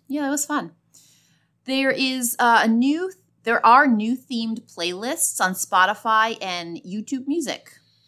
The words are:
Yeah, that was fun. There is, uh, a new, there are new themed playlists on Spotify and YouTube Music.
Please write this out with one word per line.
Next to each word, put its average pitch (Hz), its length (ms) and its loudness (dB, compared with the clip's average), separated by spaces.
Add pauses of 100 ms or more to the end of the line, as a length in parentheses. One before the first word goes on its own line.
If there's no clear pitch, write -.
Yeah, 294 140 -4
that 277 80 -2
was 285 140 -4
fun. 226 280 -6 (880)
There 269 280 0
is, 262 460 -2
uh, 233 280 6
a - 20 2
new, 285 460 2 (300)
there 233 220 0
are 262 220 8
new 226 300 0
themed 226 580 -8
playlists 190 640 -4
on 185 140 0
Spotify 220 880 0
and 175 440 -10
YouTube 220 420 -10
Music. 277 480 -6 (320)